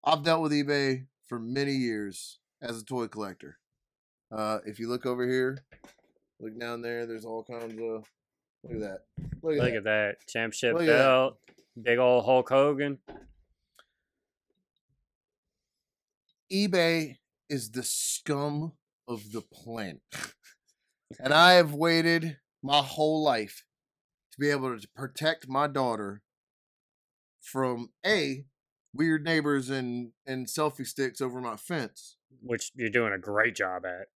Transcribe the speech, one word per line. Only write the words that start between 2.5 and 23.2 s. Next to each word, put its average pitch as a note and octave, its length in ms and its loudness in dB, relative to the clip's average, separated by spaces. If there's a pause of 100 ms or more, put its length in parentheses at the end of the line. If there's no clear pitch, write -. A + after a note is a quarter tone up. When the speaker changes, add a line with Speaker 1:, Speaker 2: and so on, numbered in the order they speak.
Speaker 1:
as A#2 200 -10
a G#2+ 40 -18
toy B2 240 -4
collector. F#2+ 500 -12 (720)
Uh, G#2+ 340 -2
if G#2+ 160 -12
you A2+ 80 -6
look B2 180 -4
over B2 220 -2
here, C3 300 0 (840)
look A2 180 -12
down A#2 240 -8
there, A#2 240 -4
there's A2+ 200 -10
all A2+ 180 -10
kinds A#2 300 -12
of, A2 340 -8 (560)
look - 80 -12
at - 80 -6
that. F#2+ 200 -8 (420)
Look D#3+ 160 0
at B2+ 40 2
Speaker 2:
Look B2 80 4
Speaker 1:
that. A2+ 60 -4
Speaker 2:
at G2+ 80 -6
that. G#2+ 300 2 (140)
Championship A2+ 460 0
Speaker 1:
Look E3+ 80 2
at E3 40 2
that. B2 120 6
Speaker 2:
belt. C3 400 4 (420)
Big A#2+ 180 4
old B2 260 6
Hulk B2+ 240 4
Hogan. C#3+ 500 2 (3500)
Speaker 1:
eBay E3 640 2 (320)
is A#2+ 220 -6
the A#2+ 120 -6
scum D3 920 -4 (360)
of G#2+ 240 -10
the A2 100 -8
planet. G#2+ 580 -12 (1200)
And C3 140 0
I F3 200 10
have E3 200 6
waited E3 640 2 (240)
my C#3+ 180 2
whole D#3 420 0